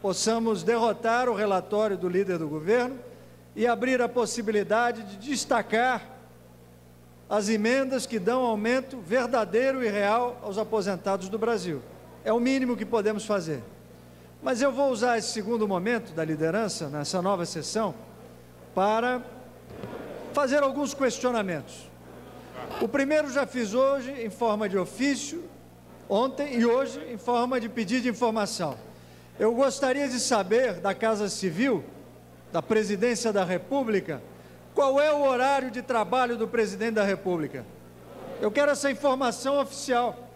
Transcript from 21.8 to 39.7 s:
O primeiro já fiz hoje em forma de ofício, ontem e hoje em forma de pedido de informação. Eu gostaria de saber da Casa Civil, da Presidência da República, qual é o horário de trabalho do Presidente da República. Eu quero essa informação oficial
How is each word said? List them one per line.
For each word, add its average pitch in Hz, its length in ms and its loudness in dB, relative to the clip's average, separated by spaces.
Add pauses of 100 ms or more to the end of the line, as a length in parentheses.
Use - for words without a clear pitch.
O 233 80 2
primeiro 285 420 2
já 262 160 0
fiz 226 260 -2
hoje 269 380 2
em 233 180 -6
forma 214 380 0
de 196 100 0
ofício, 277 640 -2 (680)
ontem 254 500 0
e 226 60 6
hoje 254 340 2 (100)
em 233 80 -10
forma 240 440 0
de 220 80 -6
pedido 226 320 -2
de 247 80 0
informação. 202 680 -2 (640)
Eu 226 160 4
gostaria 269 540 2
de 247 100 -4
saber 208 640 2
da 196 120 0
Casa 208 360 0
Civil, 190 520 0 (680)
da 170 100 0
Presidência 220 680 0
da 196 140 2
República, 185 760 -2 (520)
qual 277 280 4
é 302 100 4
o 294 120 2
horário 262 460 2
de 240 120 -8
trabalho 240 560 2
do 220 100 -2
Presidente 220 460 0
da 214 100 4
República. 175 640 -2 (760)
Eu 214 100 0
quero 285 220 4
essa 277 180 0
informação 269 680 0
oficial 247 580 0 (180)